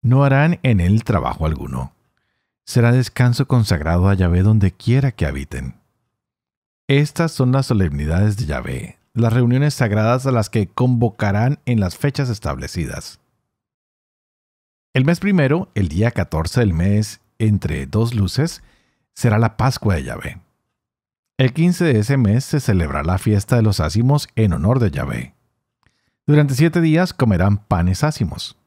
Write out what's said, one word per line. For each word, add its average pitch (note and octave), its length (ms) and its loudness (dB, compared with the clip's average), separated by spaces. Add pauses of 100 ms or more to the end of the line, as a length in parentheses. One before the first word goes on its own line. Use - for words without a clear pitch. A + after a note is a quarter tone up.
No C3 220 2
harán C#3+ 380 2
en A2+ 180 2
él G2+ 240 2
trabajo D#2 420 -2
alguno. C2 480 -6 (720)
Será A#2+ 260 4
descanso B2 560 0
consagrado F2+ 640 2
a G2 40 2
Yahvé F2+ 280 2
donde G2 300 4
quiera C3 380 0
que - 140 -4
habiten. C2 560 -8 (1040)
Estas D3+ 460 0
son B2+ 200 0
las C3+ 120 0
solemnidades F2+ 720 0
de G#2 80 -4
Yahvé, C2 540 -8 (160)
las A2+ 180 0
reuniones B2+ 400 2
sagradas A#2 540 0
a C3+ 60 -2
las A2+ 180 -2
que G#2 160 -2
convocarán A#2 1000 -2
en A#2+ 160 0
las F2+ 160 -2
fechas C#3 320 -4
establecidas. C2+ 920 -8 (1700)
El C3 120 2
mes E3+ 140 0
primero, F3 540 0
el F#2+ 140 -2
día G2 220 0
catorce D#2+ 500 -4
del G2+ 140 2
mes, G2+ 480 -2 (160)
entre F2 480 -2
dos A2+ 280 -4
luces, A#2 480 -4 (520)
será A2 240 0
la A2+ 180 0
Pascua A2+ 380 -2
de D2 100 -4
Yahvé. - 380 -12 (960)
El C3 160 0
quince F3 320 0
de B2 120 4
ese B2 200 0
mes A2+ 260 2
se D3 160 -2
celebrará D#2 420 -2
la F2 140 0
fiesta G#2+ 400 0
de A2+ 60 4
los G#2+ 180 2
ázimos A#2 560 0
en G#2+ 160 2
honor G2 280 0
de G#2 100 0
Yahvé. B1+ 440 -6 (920)
Durante D3 280 4
siete E3 280 2
días E3 320 2
comerán G2+ 420 2
panes F2+ 480 0
ázimos. - 640 -6